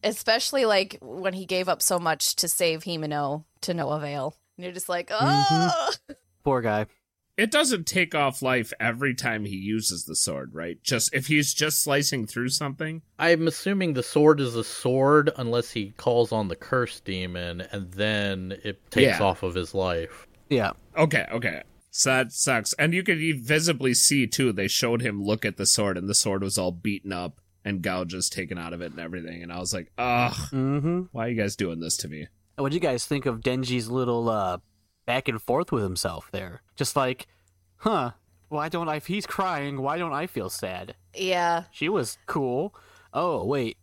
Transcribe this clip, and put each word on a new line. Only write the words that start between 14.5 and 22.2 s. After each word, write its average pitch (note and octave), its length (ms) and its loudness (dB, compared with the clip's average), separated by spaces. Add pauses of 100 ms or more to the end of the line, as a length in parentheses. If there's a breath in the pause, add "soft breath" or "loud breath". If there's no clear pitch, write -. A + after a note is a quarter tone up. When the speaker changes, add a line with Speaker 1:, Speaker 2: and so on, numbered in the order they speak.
Speaker 4:
a A2+ 80 -2
sword C#3 760 4
unless A#2+ 360 0
he G2+ 240 -4
calls A#2+ 340 4
on A2 160 0
the E2 80 -4
curse - 460 -2
demon F2 600 -6 (100)
and F#2+ 180 -8
then G2 720 0
it - 300 -8
takes A#2+ 260 6
Speaker 3:
Yeah. G2+ 60 2
Speaker 4:
off F#2 180 2
of F2+ 140 -2
his E2+ 180 -4
life. F2 540 -2 (200)
Speaker 2:
Yeah. A#2 240 2 (240)
Speaker 3:
Okay, D#3+ 360 4
okay. A2+ 320 -4 (260)
So - 200 2
that C3 220 2